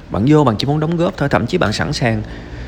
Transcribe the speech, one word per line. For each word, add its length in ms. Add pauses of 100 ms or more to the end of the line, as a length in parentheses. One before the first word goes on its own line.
bạn 180
vô 160
bạn 140
chỉ 100
muốn 120
đóng 180
góp 200
thôi, 120
thậm 180
chí 100
bạn 160
sẵn 200
sàng 280 (460)